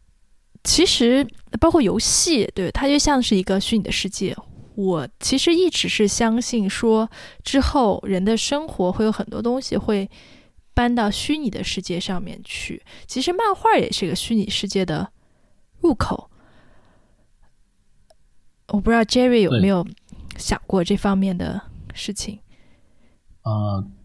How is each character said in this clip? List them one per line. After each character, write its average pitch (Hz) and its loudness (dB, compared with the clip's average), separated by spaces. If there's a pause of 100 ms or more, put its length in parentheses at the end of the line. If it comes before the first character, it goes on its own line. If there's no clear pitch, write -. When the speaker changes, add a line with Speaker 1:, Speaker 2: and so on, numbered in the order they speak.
(640)
Speaker 1:
其 - 2
实 254 4 (340)
包 330 6
括 330 6
游 190 2
戏， - 2
对， 185 -4
它 269 -2
就 285 4
像 285 2
是 226 2
一 185 4
个 190 0
虚 - 0
拟 196 0
的 - -6
世 - -4
界。 190 -6 (380)
我 180 -2 (120)
其 - 0
实 339 2
一 359 4
直 - -2
是 208 2
相 226 0
信 220 -2
说， 220 2 (320)
之 - 2
后 247 2
人 190 0
的 220 4
生 294 -2
活 185 0
会 214 0
有 220 2
很 208 -6
多 220 -8
东 240 0
西 - -4
会 202 -2 (640)
搬 240 2
到 214 2
虚 - -2
拟 285 -4
的 - -6
世 185 -6
界 180 -6
上 196 -4
面 - -12
去。 - -12 (240)
其 - -6
实 339 0
漫 392 0
画 440 4
也 - 2
是 - -2
个 170 -2
虚 - -2
拟 202 2
世 - -4
界 190 0
的 165 -4 (680)
入 330 4
口。 - -4 (2500)
我 208 0
不 226 0
知 233 4
道 233 4
Jerry 247 4
有 180 4 (100)
没 190 6
有 185 2
Speaker 2:
对。 - -12 (440)
Speaker 1:
想 - -2
过 190 2
这 196 0
方 196 0
面 190 0
的 180 -6 (320)
事 - -10
情。 208 -10 (1000)
Speaker 2:
呃， 104 -4 (180)